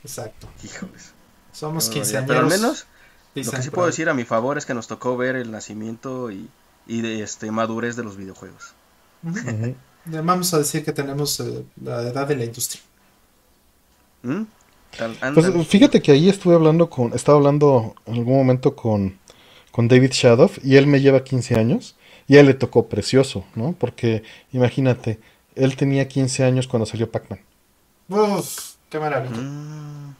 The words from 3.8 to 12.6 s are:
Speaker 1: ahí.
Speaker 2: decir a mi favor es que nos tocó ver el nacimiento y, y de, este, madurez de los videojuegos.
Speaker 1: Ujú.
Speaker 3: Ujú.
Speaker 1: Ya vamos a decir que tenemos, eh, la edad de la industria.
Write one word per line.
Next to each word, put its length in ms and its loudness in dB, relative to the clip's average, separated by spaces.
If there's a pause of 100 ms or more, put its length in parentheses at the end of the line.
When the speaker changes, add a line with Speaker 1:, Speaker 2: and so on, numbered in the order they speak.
Speaker 1:
ahí. 60 0
Speaker 2:
decir 180 -4
a 60 0
mi 80 -4
favor 340 -2
es 80 -10
que 80 -8
nos 140 -8
tocó 280 -6
ver 200 -4
el 160 -8
nacimiento 800 -12
y, 180 -14 (380)
y 140 -6
de, 200 -6
este, 300 -10
madurez 440 -4
de 80 -8
los 140 -14
videojuegos. 560 -18 (480)
Speaker 1:
Ujú. 160 -8 (100)
Speaker 3:
Ujú. 280 -6 (360)
Speaker 1:
Ya 100 -8
vamos 340 -2
a 20 2
decir 260 -4
que 80 -6
tenemos, 480 -6
eh, 240 -8 (200)
la 180 -8
edad 260 -6
de 80 -2
la 100 -6
industria. 360 -10 (1400)